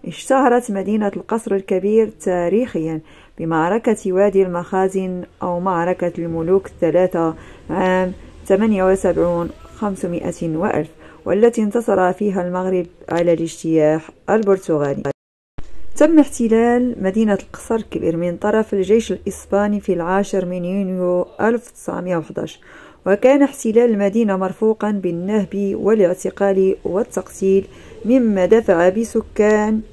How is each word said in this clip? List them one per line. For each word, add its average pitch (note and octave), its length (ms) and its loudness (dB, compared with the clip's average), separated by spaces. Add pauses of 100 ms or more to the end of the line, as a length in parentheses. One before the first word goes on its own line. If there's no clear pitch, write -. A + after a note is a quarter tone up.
اشتهرت B3 640 0
مدينة G3+ 440 -2
القصر G#3+ 400 -4
الكبير G3+ 540 0
تاريخيًا F3 920 -2 (360)
بمعركة F#3 760 -2
وادي F#3+ 300 4
المخازن F#3 800 -2 (200)
أو F3 160 -4
معركة F3 580 -2
الملوك E3 500 0
الثلاثة E3 680 0 (340)
عام F#3 440 0 (320)
ثمانية G3 380 2
وسبعون F3 680 0 (260)
خمسمائة F3 840 -6
وألف، D#3+ 320 -2 (360)
والتي A3 380 2
انتصر G3 500 0
فيها F#3 340 -2
المغرب F3+ 380 -2 (240)
على E3+ 240 2
الاجتياح D#3+ 760 0 (200)
البرتغالي. F#3+ 760 0 (920)
تم D#4 240 6
احتلال A#3+ 840 2
مدينة G#3 300 2
القصر - 420 -6
الكبير G3+ 420 -4
من F3 200 -4
طرف G#3+ 360 0
الجيش G3+ 380 0
الإسباني G3+ 680 -2
في G3 140 -2
العاشر F#3 520 -2
من F3+ 200 -6
يونيو F3+ 600 -2 (160)
ألف A#3 300 -2
تسعمائة F3+ 440 -6
وأحد - 240 -6
عشر، D#3+ 200 -10 (460)
وكان B3+ 380 4
احتلال A#3+ 460 2
المدينة G3+ 480 0
مرفوقا G#3 540 -2
بالنهب G3 840 -4
والاعتقال F#3+ 1080 2
والتقتيل، F#3+ 840 -2 (380)
مما A3 400 2
دفع F#3 440 4
بسكان A3 920 0 (120)